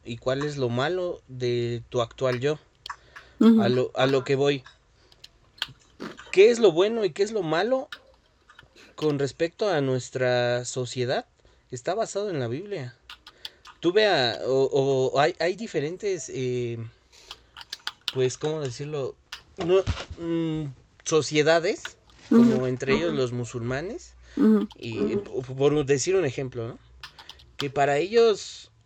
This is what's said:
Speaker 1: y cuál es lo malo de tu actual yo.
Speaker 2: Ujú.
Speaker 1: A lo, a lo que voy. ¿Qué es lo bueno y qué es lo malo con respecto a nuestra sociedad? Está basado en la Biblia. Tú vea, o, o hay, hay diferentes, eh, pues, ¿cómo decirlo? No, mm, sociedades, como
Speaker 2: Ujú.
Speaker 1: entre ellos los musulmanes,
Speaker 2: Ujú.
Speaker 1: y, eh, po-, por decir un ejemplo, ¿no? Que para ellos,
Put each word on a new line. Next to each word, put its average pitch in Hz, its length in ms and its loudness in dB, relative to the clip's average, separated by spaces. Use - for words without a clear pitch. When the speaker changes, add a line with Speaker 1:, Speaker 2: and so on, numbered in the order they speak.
Speaker 1:
y 117 140 -10
cuál 135 260 -2
es 147 140 -6
lo 127 120 0
malo 165 580 -2
de 120 600 -4
tu 120 120 -2
actual 123 380 -2
yo. 147 200 -2
Speaker 2:
Ujú. 226 220 8
Speaker 1:
A 123 80 2
lo, 127 260 0
a 131 120 2
lo 135 160 2
que 139 120 0
voy. 139 280 0
¿Qué 202 200 8
es 226 80 0
lo 208 120 6
bueno 208 340 0
y 170 60 -2
qué 196 120 -2
es 214 80 -4
lo 214 120 -4
malo 208 460 -2
con 151 240 0
respecto 165 500 -2
a 156 120 0
nuestra 123 840 0
sociedad? 127 600 -4
Está 147 220 -6
basado 208 360 -4
en 165 100 -4
la 120 80 -4
Biblia. 143 480 -8
Tú 175 140 0
vea, 156 520 4
o, 135 680 2
o 135 60 4
hay, 165 200 4
hay 180 160 0
diferentes, 180 800 -6
eh, 123 440 -4
pues, 127 260 0
¿cómo 156 240 -4
decirlo? 143 540 -8
No, 185 260 2
mm, 165 500 -2
sociedades, 160 920 0
como 233 220 8
Speaker 2:
Ujú. 127 140 0
Speaker 1:
entre 131 280 0
ellos 165 180 -2
los 131 180 -2
musulmanes, 127 840 -8
Speaker 2:
Ujú. 208 400 4
Speaker 1:
y, 117 380 -4
eh, 202 40 0
po-, 202 260 -6
por 139 420 0
decir 143 300 0
un 180 100 2
ejemplo, 123 420 -6
¿no? - 120 -14
Que 143 140 -6
para 143 280 2
ellos, 214 720 0